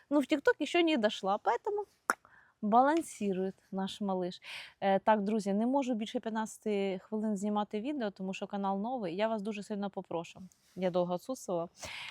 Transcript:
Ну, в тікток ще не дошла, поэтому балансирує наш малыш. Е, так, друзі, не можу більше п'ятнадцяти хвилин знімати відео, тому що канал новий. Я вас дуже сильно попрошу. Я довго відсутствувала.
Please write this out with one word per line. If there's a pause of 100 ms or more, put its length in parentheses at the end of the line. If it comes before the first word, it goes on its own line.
(100)
Ну,
в
тікток
ще
не
дошла,
поэтому (800)
балансирує (200)
наш
малыш. (400)
Е,
так,
друзі,
не
можу
більше
п'ятнадцяти
хвилин
знімати
відео,
тому
що
канал
новий.
Я
вас
дуже
сильно
попрошу. (360)
Я
довго
відсутствувала. (420)